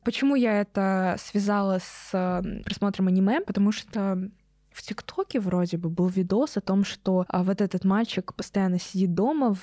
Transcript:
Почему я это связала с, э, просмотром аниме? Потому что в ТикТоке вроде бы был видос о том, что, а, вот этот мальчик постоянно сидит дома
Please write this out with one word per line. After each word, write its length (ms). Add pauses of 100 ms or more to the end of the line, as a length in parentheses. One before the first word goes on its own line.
Почему 320
я 240
это 580
связала 640
с, 340
э, 500
просмотром 440
аниме? 320
Потому 320
что 580 (440)
в 80
ТикТоке 580
вроде 360
бы 140
был 180
видос 480
о 40
том, 240
что, 440
а, 140
вот 180
этот 240
мальчик 500
постоянно 440
сидит 360
дома 480